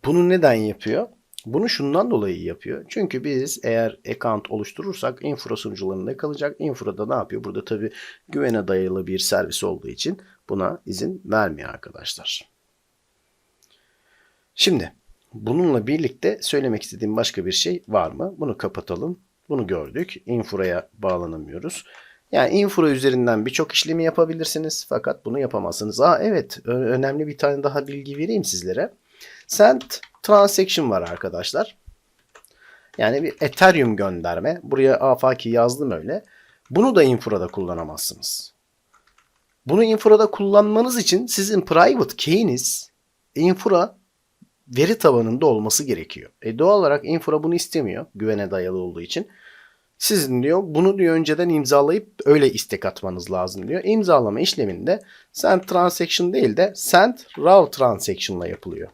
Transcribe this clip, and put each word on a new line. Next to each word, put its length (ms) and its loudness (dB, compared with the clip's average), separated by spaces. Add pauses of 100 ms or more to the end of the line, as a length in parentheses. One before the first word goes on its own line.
Bunu 240 4
neden 240 6
yapıyor? 540 -2 (380)
Bunu 240 -2
şundan 420 0
dolayı 320 -2
yapıyor. 460 -10
Çünkü 340 -4
biz 400 -4
eğer 360 -2 (100)
account 420 -4
oluşturursak 720 -8
infra 340 -6
sunucularında 640 -8
kalacak. 420 -6
Infra'da 460 -6
ne 80 -4
yapıyor? 300 -6
Burada 220 -8
tabii 260 -6 (380)
güvene 380 -2
dayalı 400 -2
bir 120 -4
servis 440 -2
olduğu 240 -6
için 340 -8 (280)
buna 360 -4
izin 400 -8
vermiyor 440 -2
arkadaşlar. 800 -12 (2000)
Şimdi 380 0 (400)
bununla 540 0
birlikte 540 -2
söylemek 420 -2
istediğim 340 -6
başka 280 -4
bir 60 -4
şey 360 -2
var 240 0
mı? 260 -8
Bunu 200 -6
kapatalım. 600 -8 (300)
Bunu 180 -4
gördük. 480 -6 (100)
Infra'ya 680 -4
bağlanamıyoruz. 920 -6 (460)
Yani 180 2 (100)
infra 300 2
üzerinden 560 2
birçok 260 -4
işlemi 320 -2
yapabilirsiniz. 840 -2
Fakat 360 -4
bunu 140 -4
yapamazsınız. 640 -4
Aa, 200 6
evet, 440 -2
ö-, 60 -4
önemli 560 -2
bir 100 -12
tane 260 0
daha 240 -2
bilgi 300 -12
vereyim 260 -2
sizlere. 500 -6 (540)
Send 340 4 (420)
transaction 640 4
var 120 0
arkadaşlar. 760 -6 (1200)
Yani 260 0
bir 180 -6
Ethereum 540 6
gönderme. 680 -2
Buraya 320 4
afaki 540 0
yazdım 420 2
öyle. 320 -6 (460)
Bunu 260 4
da 80 8
infra'da 440 0
kullanamazsınız. 1080 -8 (1120)
Bunu 180 4
infra'da 480 6
kullanmanız 640 4
için 280 0
sizin 360 0
private 540 4
key'iniz 760 -2 (440)
infra 600 2 (720)
veri 300 2
tabanında 480 4
olması 380 2
gerekiyor. 480 -6 (100)
E, 180 -6
doğal 200 6
olarak 260 2
infra 380 -2
bunu 120 0
istemiyor. 500 -4 (100)
Güvene 360 -2
dayalı 260 -4
olduğu 240 -8
için. 260 -8 (680)
Sizin 460 0
diyor, 200 2
bunu 340 2
diyor 180 4
önceden 340 0
imzalayıp 600 2 (160)
öyle 260 8
istek 340 -6
atmanız 460 -6
lazım 360 -4
diyor. 160 -4
İmzalama 560 2
işleminde 640 -2 (300)
send 300 2
transaction 720 0
değil 240 2
de 180 2
send 420 4 (200)
raw 340 6
transaction'la 760 -2
yapılıyor. 460 -10